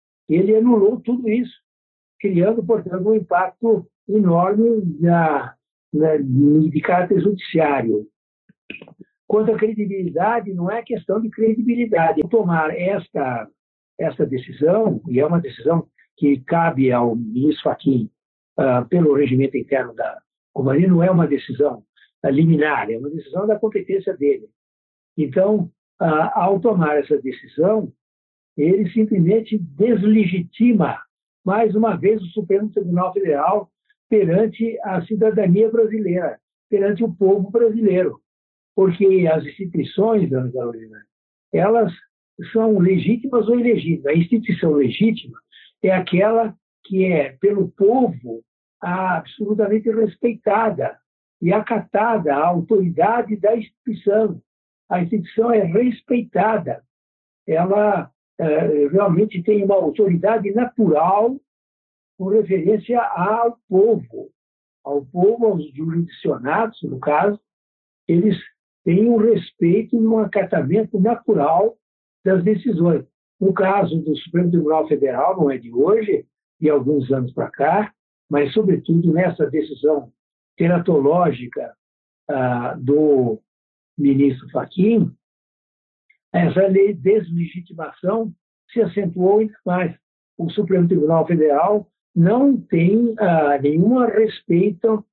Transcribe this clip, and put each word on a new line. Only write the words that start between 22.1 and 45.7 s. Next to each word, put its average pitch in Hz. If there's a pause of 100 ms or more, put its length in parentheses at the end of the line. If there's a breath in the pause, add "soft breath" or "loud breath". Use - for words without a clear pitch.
ah, 143
liminar, 147
é 113
uma 135
decisão 170
da 214
competência 196
dele. 131 (720)
Então, 180 (320)
ah, 160
ao 196
tomar 170
essa 143
decisão, 160 (640)
ele 180
simplesmente 214
deslegitima, 196 (480)
mais 202
uma 214
vez, 202
o 180
Supremo 202
Tribunal 180
Federal 185 (400)
perante 220
a 196
cidadania 214
brasileira, 208 (300)
perante 202
o 190
povo 190
brasileiro. 214 (520)
Porque 190
as 156
instituições, 180
Ana 127
Carolina, 113 (480)
elas 196 (640)
são 220
legítimas 214
ou 247
ilegítimas. 165
A 147
instituição 170
legítima 147 (460 soft breath)